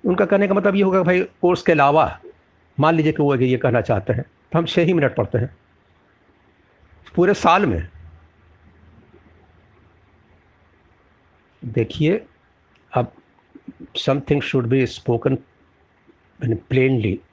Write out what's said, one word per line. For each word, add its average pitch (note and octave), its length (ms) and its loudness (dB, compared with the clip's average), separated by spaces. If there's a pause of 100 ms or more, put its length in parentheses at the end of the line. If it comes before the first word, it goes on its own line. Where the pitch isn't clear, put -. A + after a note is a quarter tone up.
उनका F#3+ 200 0
कहने G3 240 0
का G3 60 0
मतलब G3 220 0
ये G3+ 60 2
होगा, F#3+ 200 2
भाई, F3+ 180 2 (200)
कोर्स F3 220 2
के F3 100 2
अलावा D3 480 2 (580)
मान D#3 160 2
लीजिए D#3 180 2
कि D#3 100 -2
वो C#3+ 140 2
ये B2+ 200 2
कहना A#2+ 240 0
चाहते G#2 320 -2
हैं, A#2+ 100 -2
तो - 360 -6
हम E3+ 60 0
छः F3 180 0
ही E3 100 2
मिनट D3 240 0
पढ़ते A2 220 -2
हैं B2 100 -2 (1700)
पूरे F#3 200 2
साल F#3+ 320 2
में। F2 220 -2 (3750)
देखिए, D3 580 -2 (720)
अब B2 200 -4 (840)
something C#3+ 440 -2
should A#2+ 300 -2
be C3 180 2
spoken C3 460 -2 (1300)
plainly। B2+ 460 0 (160)